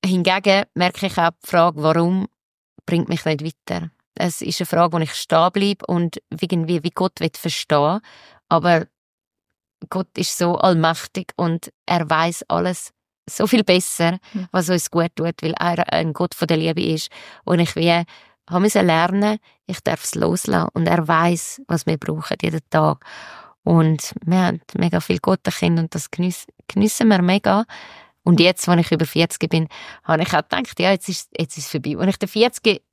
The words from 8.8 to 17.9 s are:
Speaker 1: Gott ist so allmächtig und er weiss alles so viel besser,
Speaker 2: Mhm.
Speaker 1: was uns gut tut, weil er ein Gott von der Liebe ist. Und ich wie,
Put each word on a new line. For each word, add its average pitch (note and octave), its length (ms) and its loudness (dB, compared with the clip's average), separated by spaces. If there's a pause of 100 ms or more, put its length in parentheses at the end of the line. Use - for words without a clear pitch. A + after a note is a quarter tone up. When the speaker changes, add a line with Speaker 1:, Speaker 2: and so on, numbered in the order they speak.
Speaker 1:
Gott - 260 -6
ist - 220 -4
so F3 180 0
allmächtig E3 800 0
und E3 360 -2 (140)
er E3 220 0
weiss E3 400 0
alles F3 440 -2 (360)
so - 200 -2
viel G#3+ 160 4
besser, F3+ 540 2 (140)
Speaker 2:
Mhm. F#3 200 -6
Speaker 1:
was F3+ 180 0
uns F3+ 200 0
gut E3+ 260 0
tut, E3+ 260 -4
weil D#3+ 120 -2
er F3 380 -2
ein D#3 200 0
Gott F3 220 -4
von - 120 -2
der E3 100 2
Liebe D#3+ 260 0
ist. D#3+ 280 -2 (340)
Und - 140 2
ich E3+ 160 2
wie, E3+ 300 2 (440)